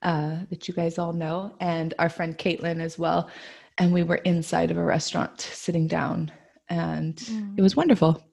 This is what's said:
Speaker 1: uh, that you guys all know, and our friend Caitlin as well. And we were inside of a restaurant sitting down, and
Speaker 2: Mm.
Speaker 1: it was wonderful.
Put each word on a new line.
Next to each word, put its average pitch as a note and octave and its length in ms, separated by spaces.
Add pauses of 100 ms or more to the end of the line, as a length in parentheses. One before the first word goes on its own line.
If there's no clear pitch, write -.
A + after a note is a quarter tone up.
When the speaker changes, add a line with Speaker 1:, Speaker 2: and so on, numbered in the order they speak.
Speaker 1:
uh, D#3+ 340 (120)
that - 180
you F3+ 60
guys E3+ 260
all E3+ 140
know, E3+ 460
and E3 380
our E3+ 120
friend E3 280
Caitlin E3 440
as E3 180
well. E3+ 300 (480)
And F3 160
we F3 100
were E3+ 140
inside E3+ 540
of E3+ 60
a E3+ 60
restaurant - 580
sitting E3 460
down, D#3+ 440 (380)
and D#3+ 480
Speaker 2:
Mm. G#3+ 400
Speaker 1:
it G3+ 40
was F#3+ 140
wonderful. G#3 580